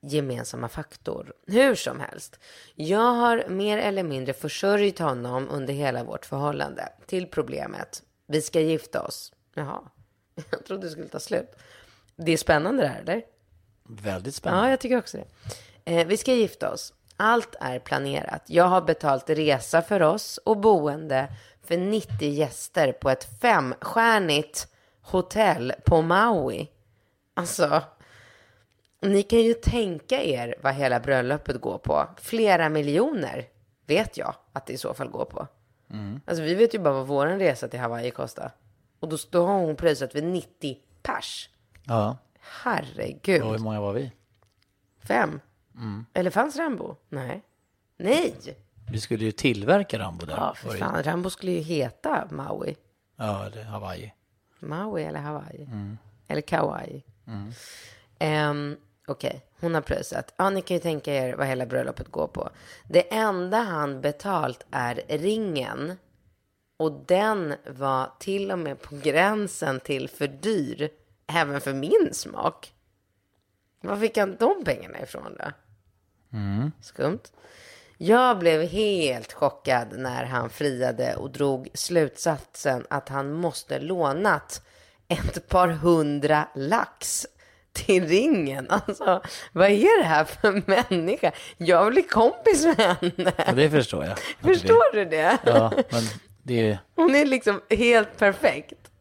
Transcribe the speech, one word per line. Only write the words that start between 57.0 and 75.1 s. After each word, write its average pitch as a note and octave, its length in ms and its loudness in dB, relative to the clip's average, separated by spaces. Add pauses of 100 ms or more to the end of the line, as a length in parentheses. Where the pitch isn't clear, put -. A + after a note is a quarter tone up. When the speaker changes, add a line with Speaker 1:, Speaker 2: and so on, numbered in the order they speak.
Speaker 2:
Mm. G#2+ 240 -12 (680)
Speaker 1:
Ehm, D3 580 -2 (320)
okej, C3+ 320 -6 (180)
hon E3+ 140 -4
har D#3 80 0
pröjsat. - 560 -6
Ja, F#3+ 120 2
ni G3 120 -2
kan F#3 140 -2
ju E3+ 60 0
tänka D#3 320 -4
er B2+ 200 -2
vad C#3 140 -2
hela B2+ 180 -2
bröllopet B2+ 460 -4
går D2+ 160 -4
på. - 220 -8 (400)
Det - 240 4
enda G3+ 440 0
han D3+ 440 -2
betalt D3+ 720 -4
är B2 360 -4
ringen. D#3+ 920 -4 (800)
Och D#3 140 -2 (160)
den F#3+ 460 2 (140)
var C3 520 -2
till G3 320 -4
och F#3 80 -4
med C#3+ 220 -8
på - 140 -16
gränsen D#3 840 0
till C3+ 300 -6
för - 180 -4
dyr. D3 640 -4 (380)
Även C#3+ 340 0
för C#3 120 -4
min F3 400 2
smak. - 600 -6 (1080)
Var G3+ 160 -4
fick A3 200 0
han G3 180 0
de E4 280 2
pengarna - 380 -6
ifrån - 380 -14